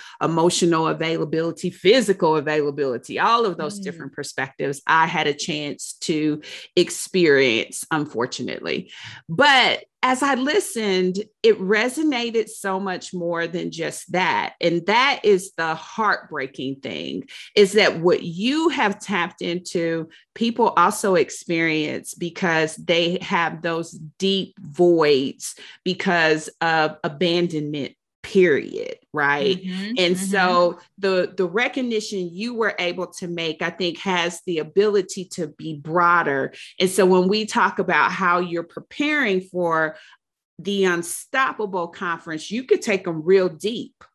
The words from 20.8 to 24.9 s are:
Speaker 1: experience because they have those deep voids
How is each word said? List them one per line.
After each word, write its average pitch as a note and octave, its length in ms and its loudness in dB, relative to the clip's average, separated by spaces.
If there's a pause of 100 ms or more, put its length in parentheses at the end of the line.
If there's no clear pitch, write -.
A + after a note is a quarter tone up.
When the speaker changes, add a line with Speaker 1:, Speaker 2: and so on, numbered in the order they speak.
Speaker 1:
experience D#3 1000 -2
because E3 600 -2
they E3+ 440 0
have E3 420 -2
those E3 300 -4 (260)
deep F#3+ 420 -2
voids D3 960 2 (260)